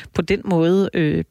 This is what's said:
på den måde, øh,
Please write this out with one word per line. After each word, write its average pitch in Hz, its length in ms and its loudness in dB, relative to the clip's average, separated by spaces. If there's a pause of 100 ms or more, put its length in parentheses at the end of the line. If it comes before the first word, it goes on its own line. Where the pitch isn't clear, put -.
(140)
på 175 80 0
den 196 220 -2
måde, 180 500 2
øh, 156 360 0